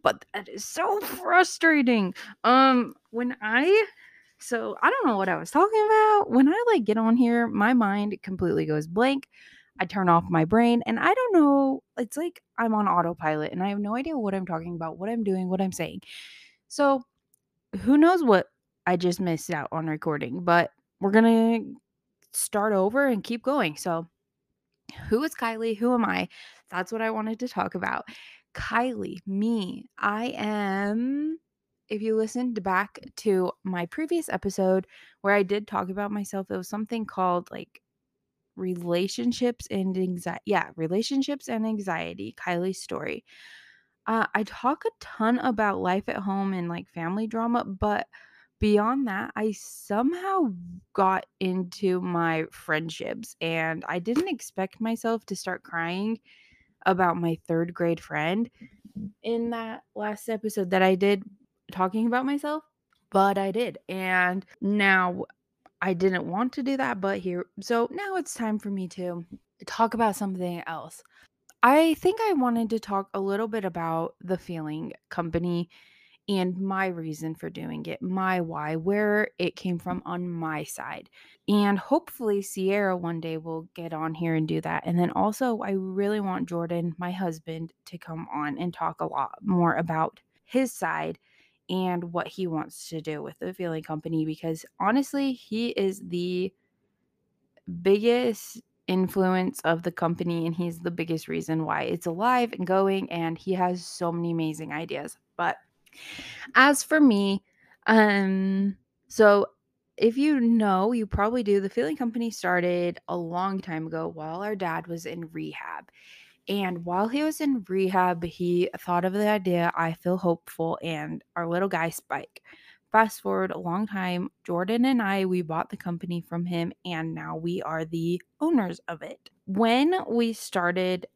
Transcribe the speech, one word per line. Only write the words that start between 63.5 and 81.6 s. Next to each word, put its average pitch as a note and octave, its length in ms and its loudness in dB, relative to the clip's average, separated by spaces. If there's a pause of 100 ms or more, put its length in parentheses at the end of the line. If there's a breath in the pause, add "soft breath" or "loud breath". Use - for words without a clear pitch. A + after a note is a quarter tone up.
did. G#3+ 280 -4 (100)
And F#3 560 0 (160 soft breath)
now F#3+ 640 2 (560)
I F#3 140 0
didn't F3+ 360 0
want A#3 220 -2
to C#4+ 100 -6
do C4+ 140 -2
that, B3+ 240 -2
but G3 200 -2
here, F3+ 260 -4 (140)
so A#3 300 0
now G4 260 -6
it's E4+ 180 -6
time G#3+ 240 -4
for G#3 100 -8
me G3 200 -4
to F3 360 -8 (420)
talk A3+ 280 0
about A3 200 2
something F3+ 520 -4
else. D#3 360 -12 (600 soft breath)
I D4+ 320 6
think G4 260 0
I G#4+ 140 2
wanted A#3 340 2
to A3+ 100 -2
talk G3 360 -4
a G3 60 -4
little G3+ 280 -2
bit G#3+ 160 -4
about E3 560 -4
the F3+ 160 -4
Feeling D#3+ 560 -8 (160)
Company E3+ 640 -2 (560 soft breath)
and F#3 320 0
my F#3+ 280 -2
reason D#3+ 480 -6
for E3 160 -10
doing D#3+ 340 -10
it, - 160 -8
my F#3 400 -2
why, D#3+ 360 -4
where G#3 520 0 (100)
it F3+ 180 -4
came F3+ 220 -4
from F3+ 280 -8
on F3 200 -6
my D#3+ 380 -6
side. - 460 -12 (380 soft breath)
And G3+ 300 4